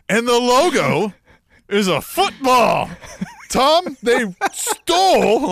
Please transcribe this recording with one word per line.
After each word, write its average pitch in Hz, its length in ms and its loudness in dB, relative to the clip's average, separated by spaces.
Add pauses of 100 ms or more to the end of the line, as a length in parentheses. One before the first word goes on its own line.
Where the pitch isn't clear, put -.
And 233 200 -2
the 240 100 2
logo 240 760 0 (560)
is 202 200 0
a 156 120 0
football. 254 880 0 (600)
Tom, 311 520 0
they 233 320 0 (200)
stole, 330 880 0 (100)